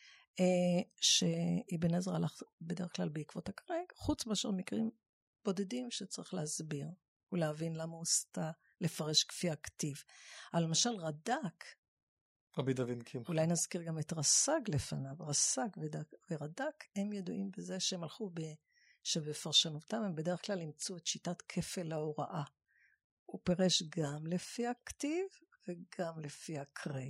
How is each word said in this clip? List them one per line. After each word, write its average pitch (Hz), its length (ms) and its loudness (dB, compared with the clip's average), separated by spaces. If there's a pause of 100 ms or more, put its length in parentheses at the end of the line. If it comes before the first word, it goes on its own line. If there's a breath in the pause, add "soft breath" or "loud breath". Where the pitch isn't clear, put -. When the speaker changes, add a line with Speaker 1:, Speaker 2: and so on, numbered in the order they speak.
(400 soft breath)
Speaker 1:
אה, 185 40 8 (560)
שאבן 170 960 4
עזרא 180 220 0
הלך 165 260 0 (180)
בדרך 175 360 -4
כלל 180 120 0
בעקבות 156 400 -6
הקרא, 330 280 -6 (180)
חוץ - 320 0
מאשר 220 240 0
מקרים 208 400 0 (540)
בודדים 208 460 0
שצריך 185 440 -6
להסביר, 151 540 -2 (440)
ולהבין 160 440 0
למה 165 200 -6
הוא 165 80 -10
סטה - 460 0 (300)
לפרש 156 440 2
כפי - 260 -2
הכתיב. - 520 -6 (520 loud breath)
אבל 170 80 6
למשל 165 340 4
רד"ק, 185 680 -2 (920)
Speaker 2:
רבי 135 160 2
דוד 120 280 0
קמחי. - 300 -8
Speaker 1:
אולי 160 140 4
נזכיר 170 360 2
גם 165 160 -2
את 156 140 -4
רס"ג 262 560 4
לפניו. 139 520 0
רס"ג 180 560 2
ודק-, 156 400 -6 (140)
ורד"ק, 165 540 -4 (120)
הם 202 160 0
ידועים 196 460 -4
בזה 180 220 -6
שהם 180 220 0
הלכו 180 320 -6
ב-, 165 60 -4 (640)
שבפרשנותם 156 1000 2
הם 196 120 0
בדרך 165 320 -2
כלל 196 140 -2
אימצו 165 360 -6
את 170 100 -16
שיטת - 360 -4
כפל 170 500 -2
ההוראה. 151 500 -2 (840)
הוא - 180 -10
פירש 180 380 6 (140)
גם 151 300 -2
לפי 180 400 -2
הכתיב 294 600 -2 (420)
וגם 170 520 -6
לפי 151 380 -6
הקרא. 139 520 -4